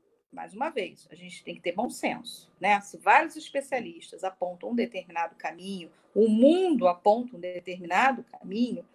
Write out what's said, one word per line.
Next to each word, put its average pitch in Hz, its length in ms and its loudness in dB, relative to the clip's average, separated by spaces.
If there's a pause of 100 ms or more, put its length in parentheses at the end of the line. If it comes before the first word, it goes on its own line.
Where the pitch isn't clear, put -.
(320)
mais 165 220 -16
uma 262 160 -6
vez, 214 420 -8
a 160 40 -20
gente 180 280 -18
tem 175 120 -12
que - 60 -20
ter 175 100 -4
bom 208 180 -2
senso, - 680 -8
né? 202 220 2
Se - 160 -16
vários 285 380 4
especialistas 254 880 -8
apontam 180 460 -6
um 240 60 -4
determinado 170 600 -4
caminho, 170 560 -10 (220)
o 220 140 6
mundo 277 600 6
aponta 214 480 2
um 170 40 -14
determinado 180 840 -2
caminho, 196 720 -4